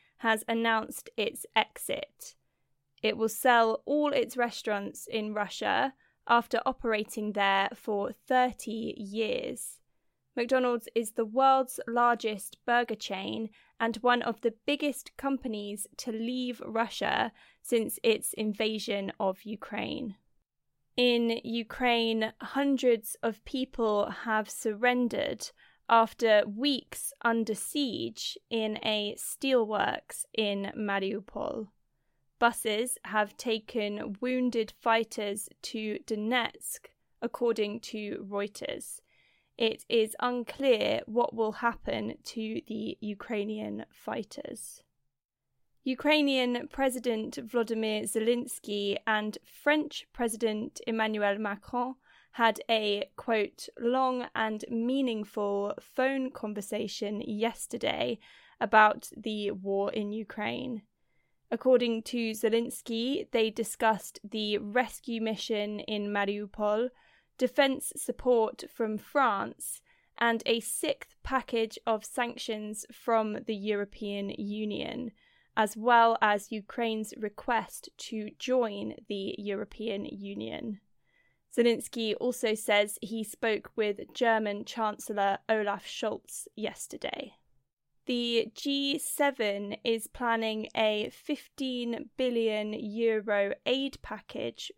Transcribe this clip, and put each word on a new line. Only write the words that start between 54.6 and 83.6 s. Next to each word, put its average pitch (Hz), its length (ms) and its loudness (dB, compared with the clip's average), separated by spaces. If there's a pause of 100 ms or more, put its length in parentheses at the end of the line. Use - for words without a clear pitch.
meaningful" 220 1120 0
phone 262 520 0
conversation 208 920 -4
yesterday 220 960 -2 (420)
about 214 560 6
the 214 360 -4
war 196 380 -2
in 208 220 -4
Ukraine. 220 720 -6 (680)
According 233 520 4
to 226 300 -2
Zelensky, 233 1000 -2
they 226 180 2
discussed 220 760 -2
the 208 360 -2
rescue 226 640 -2
mission 208 580 -2
in 208 280 -4
Mariupol, 208 800 0 (480)
defense 269 580 2
support 233 720 2
from 220 280 -2
France, - 840 0 (380)
and 233 260 2
a 226 160 2
sixth - 640 -4
package 233 640 -2
of 220 180 0
sanctions 220 880 -6
from 220 540 2
the 220 100 -2
European 202 720 -4
Union, 208 840 -6 (440)
as 214 200 2
well 226 460 6
as 208 300 2
Ukraine's 220 640 -4
request - 720 -4 (100)
to 214 400 -8
join 220 560 0 (140)
the 196 280 -4
European 208 720 -6
Union. 202 720 -8 (720)
Zelensky 226 640 2
also 233 340 0
says 208 480 2
he 214 220 -4
spoke - 500 -2